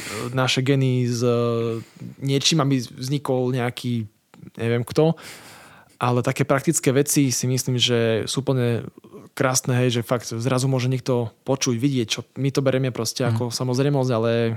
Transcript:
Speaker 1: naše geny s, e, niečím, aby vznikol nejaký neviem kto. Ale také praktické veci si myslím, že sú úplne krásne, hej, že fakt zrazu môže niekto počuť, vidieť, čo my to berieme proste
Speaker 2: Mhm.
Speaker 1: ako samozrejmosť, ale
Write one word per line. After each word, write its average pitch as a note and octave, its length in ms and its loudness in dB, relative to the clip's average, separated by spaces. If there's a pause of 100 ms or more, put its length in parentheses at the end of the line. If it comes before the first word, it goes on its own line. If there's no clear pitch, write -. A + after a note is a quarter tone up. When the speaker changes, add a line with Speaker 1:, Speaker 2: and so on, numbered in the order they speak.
(320)
Speaker 1:
naše B2+ 300 0
geny C3 420 2
s, A#2+ 160 0
e, A#2+ 160 2 (840)
niečím, C#3 420 2
aby C#3 180 2
vznikol B2+ 720 -2
nejaký A#2+ 540 -2 (500)
neviem A#2 280 0
kto. D#3+ 340 2 (800)
Ale B2 240 0
také C3 220 -2
praktické C#3+ 480 2
veci C#3 380 2
si A#2+ 160 -2
myslím, B2+ 300 0
že A#2 500 2
sú - 160 -4
úplne A#2+ 420 0 (500)
krásne, C3 400 0
hej, B2 180 2
že A#2 100 -2
fakt A#2+ 260 -2
zrazu B2+ 400 0
môže C3 180 2
niekto B2 460 -2 (100)
počuť, C3+ 320 0
vidieť, B2 360 0
čo - 120 -4 (140)
my C3 160 0
to D3 80 0
berieme C3 320 2
proste A#2 320 -4
Speaker 2:
Mhm. A#2+ 60 2
Speaker 1:
ako A2+ 200 0
samozrejmosť, C3 640 0
ale A#2 200 2 (260)